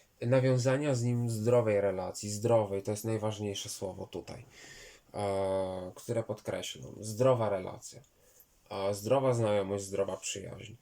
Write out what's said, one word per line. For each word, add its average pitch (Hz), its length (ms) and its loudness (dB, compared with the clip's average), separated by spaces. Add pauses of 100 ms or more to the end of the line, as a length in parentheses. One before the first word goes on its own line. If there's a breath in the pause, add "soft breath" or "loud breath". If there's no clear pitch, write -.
(200 loud breath)
nawiązania 131 760 4
z 117 80 0
nim 120 280 2
zdrowej 110 500 4
relacji, 95 500 -2
zdrowej, 104 520 2
to - 80 -2
jest 104 140 -4
najważniejsze 104 640 -2
słowo 95 380 -8
tutaj, 92 380 -10 (720 loud breath)
e, 95 800 0
które - 280 -4
podkreślam. 107 760 -8
Zdrowa 110 480 2
relacja, 95 520 -6 (680 loud breath)
e, 98 240 0
zdrowa 123 400 2
znajomość, 101 500 2
zdrowa 95 320 -2
przyjaźń. 98 640 -10